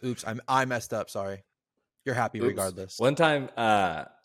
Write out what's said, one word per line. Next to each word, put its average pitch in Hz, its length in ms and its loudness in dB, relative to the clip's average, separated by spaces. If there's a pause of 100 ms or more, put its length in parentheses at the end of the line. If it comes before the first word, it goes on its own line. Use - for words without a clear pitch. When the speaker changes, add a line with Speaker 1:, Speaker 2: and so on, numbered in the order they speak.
Speaker 1:
Oops, 123 220 -6
I'm, 113 220 -6
I 131 160 4
messed 120 280 -4
up. 107 180 -4
Sorry." 98 340 -6 (600)
You're 131 100 -2
happy 110 240 0
Speaker 2:
Oops. 107 100 2
Speaker 1:
regardless. 95 500 -2
Speaker 2:
One 131 160 4
time, 147 420 2
uh, 98 480 4 (200)